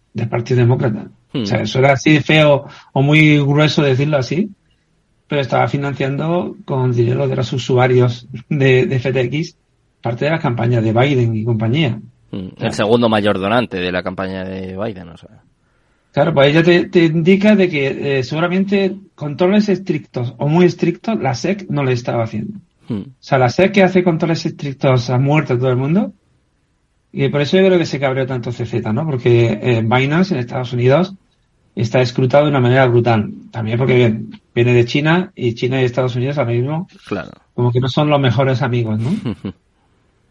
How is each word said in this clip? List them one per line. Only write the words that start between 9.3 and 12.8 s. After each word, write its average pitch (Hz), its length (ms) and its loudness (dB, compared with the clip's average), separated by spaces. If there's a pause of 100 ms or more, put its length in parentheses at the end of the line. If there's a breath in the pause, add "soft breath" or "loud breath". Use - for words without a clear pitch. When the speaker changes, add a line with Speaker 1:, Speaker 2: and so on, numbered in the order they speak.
Speaker 1:
parte 120 260 -6
de 151 60 0
las 160 80 -2
campañas 120 440 0
de 110 80 0
Biden 123 440 2
y 107 80 -4
compañía. 117 540 -2 (320)
Speaker 2:
Hmm. - 60 -10
El 95 180 -10
Speaker 1:
Claro. 110 200 -4
Speaker 2:
segundo 117 340 2